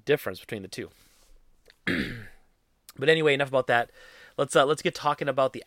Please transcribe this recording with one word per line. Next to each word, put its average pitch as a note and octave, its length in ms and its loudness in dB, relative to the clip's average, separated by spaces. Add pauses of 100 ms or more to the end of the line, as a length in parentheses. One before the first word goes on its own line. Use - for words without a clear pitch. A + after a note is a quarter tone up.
difference G#2+ 360 -2
between G#2 240 -10
the F#2 40 -12
two. F2+ 220 -10 (960)
<clears throat> A2 400 -6 (720)
But C3+ 120 2
anyway, D#3 240 4
enough C#3 160 0
about C3 180 0
that. A#2+ 240 2 (460)
Let's, C#3+ 180 -2
uh, D#3+ 100 8
let's D3+ 160 0
get E3+ 140 -2
talking D3 320 -2
about C3+ 240 0
the - 160 -12